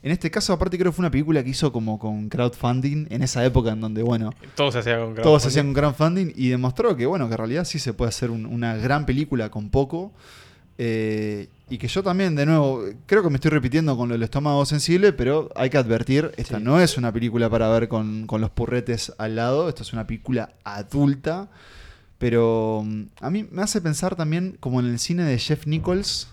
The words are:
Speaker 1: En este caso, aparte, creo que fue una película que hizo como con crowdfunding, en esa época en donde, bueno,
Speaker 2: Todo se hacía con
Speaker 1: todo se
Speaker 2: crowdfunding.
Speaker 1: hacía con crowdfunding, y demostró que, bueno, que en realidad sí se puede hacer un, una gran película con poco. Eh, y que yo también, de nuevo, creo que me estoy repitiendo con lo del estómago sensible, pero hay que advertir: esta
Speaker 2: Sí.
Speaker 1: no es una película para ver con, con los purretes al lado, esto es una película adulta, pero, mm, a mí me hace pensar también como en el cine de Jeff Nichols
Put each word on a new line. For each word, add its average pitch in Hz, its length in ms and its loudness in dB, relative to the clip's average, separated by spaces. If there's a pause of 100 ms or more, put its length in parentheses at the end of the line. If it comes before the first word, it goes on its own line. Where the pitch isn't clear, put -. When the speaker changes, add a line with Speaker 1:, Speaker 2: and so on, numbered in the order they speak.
Speaker 1:
En 139 80 -2
este 170 180 0
caso, 202 240 0
aparte, 180 240 0
creo 180 140 2
que 147 60 -8
fue 180 40 0
una 170 80 2
película 147 340 2
que 127 60 -4
hizo 131 240 0
como 110 240 -2
con 107 320 -4
crowdfunding, 127 800 0
en 131 140 -2
esa 127 200 0
época 120 280 4
en 110 100 -4
donde, 110 220 -2
bueno, 113 260 0 (260)
Speaker 2:
Todo 143 160 2
se 123 60 -2
hacía 117 220 0
con 113 160 -6
Speaker 1:
todo 147 240 6
se 131 100 0
Speaker 2:
crowdfunding. - 0 -
Speaker 1:
hacía 143 140 2
con 139 100 0
crowdfunding, 151 640 2
y 127 140 0
demostró 127 460 0
que, 123 120 0
bueno, 160 200 0
que 113 60 -2
en 113 60 -2
realidad 123 260 -2
sí 156 140 -6
se 123 140 -4
puede 117 160 -2
hacer 120 200 -4
un, 113 160 -6
una 117 320 -2
gran 139 300 0
película 127 420 -2
con 107 220 -8
poco. 165 420 0 (640)
Eh, 107 680 -2 (220)
y 120 100 -6
que 127 80 -6
yo 190 160 -2
también, 185 320 0
de 143 100 2
nuevo, 139 380 4 (240)
creo 202 160 6
que 170 60 2
me 139 60 2
estoy 151 140 2
repitiendo 143 480 2
con 120 120 -2
lo 120 40 -2
del 117 100 0
estómago 143 420 0
sensible, 170 480 4
pero 135 420 0
hay 127 160 0
que 147 80 2
advertir: 123 580 2
esta 113 220 -6
Speaker 2:
Sí. 107 40 -6
Speaker 1:
no 143 160 6
es 170 180 4
una 120 140 -2
película 117 380 0
para 113 200 2
ver 113 180 4
con, 110 400 -4
con 110 140 -2
los 107 100 -2
purretes 120 680 -4
al 110 200 -4
lado, 135 320 0
esto - 120 -10
es - 120 -12
una 113 120 -6
película 117 480 -6 (100)
adulta, 139 840 -2 (680)
pero, 113 680 2
mm, 107 160 -6 (200)
a 139 100 -6
mí 208 180 -4
me 185 140 -6
hace 214 180 -2
pensar 170 340 -2
también 170 440 -4
como 127 200 -2
en 123 80 0
el 120 120 -2
cine 175 240 -2
de 131 160 0
Jeff 151 260 -4
Nichols 180 680 -2